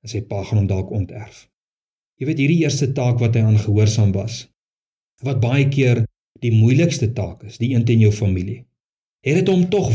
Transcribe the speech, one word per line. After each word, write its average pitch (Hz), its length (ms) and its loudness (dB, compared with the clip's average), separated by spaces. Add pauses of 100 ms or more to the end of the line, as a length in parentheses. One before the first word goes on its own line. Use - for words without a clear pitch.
En 110 80 -16
sy 101 120 -6
pa 101 220 -8
gaan 104 180 0
hom 98 80 0
dalk 92 240 -2
onterf. - 520 -10 (720)
Jy 131 80 -6
weet, 147 140 -4
hierdie 165 200 2
eerste 135 340 -2
taak 123 260 0
wat 113 140 0
hy 113 100 2
aan 107 140 4
gehoorsaam 104 540 2
was, 98 320 -8 (800)
wat 131 180 -2
baie 135 300 2
keer 123 320 2 (380)
die 117 100 0
moeilikste 120 640 2
taak 90 320 -8
is, - 100 -20
die 123 160 -2
een 117 140 2
teen 113 140 4
jou 104 100 6
familie, 95 540 -4 (600)
het 151 140 2
dit 190 100 0
hom 180 220 2
tog 202 220 0